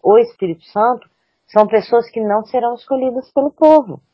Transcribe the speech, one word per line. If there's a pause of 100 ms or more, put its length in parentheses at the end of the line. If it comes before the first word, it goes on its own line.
o
Espírito
Santo (380)
são
pessoas
que
não
serão
escolhidas
pelo
povo. (140)